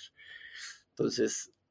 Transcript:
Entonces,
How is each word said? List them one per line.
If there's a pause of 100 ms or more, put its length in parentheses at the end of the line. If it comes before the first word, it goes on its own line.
(920)
Entonces, (180)